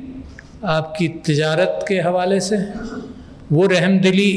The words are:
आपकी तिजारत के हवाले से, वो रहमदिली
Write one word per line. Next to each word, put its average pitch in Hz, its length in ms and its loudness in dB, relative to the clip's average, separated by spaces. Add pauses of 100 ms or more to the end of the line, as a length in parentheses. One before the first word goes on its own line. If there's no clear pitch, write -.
(640)
आपकी 160 440 -2 (180)
तिजारत 156 640 0
के 190 120 0
हवाले 180 400 0
से, 208 160 -2 (960)
वो 175 140 6
रहमदिली 185 680 4